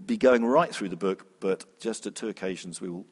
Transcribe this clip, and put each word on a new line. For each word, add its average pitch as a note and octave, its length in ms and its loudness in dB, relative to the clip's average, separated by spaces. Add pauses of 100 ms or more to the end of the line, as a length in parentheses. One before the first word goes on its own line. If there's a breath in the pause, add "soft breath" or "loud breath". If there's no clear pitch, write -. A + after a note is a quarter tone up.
be A#2 120 -2
going B2 280 6
right D#3 280 4
through G2 160 -6
the F2+ 60 -6
book, F#2 440 -4
but - 400 -4
just A2 260 -6
at G2+ 100 -8
two A2+ 120 -8
occasions F#2 540 -8
we F#2 80 -8
will F2 220 -10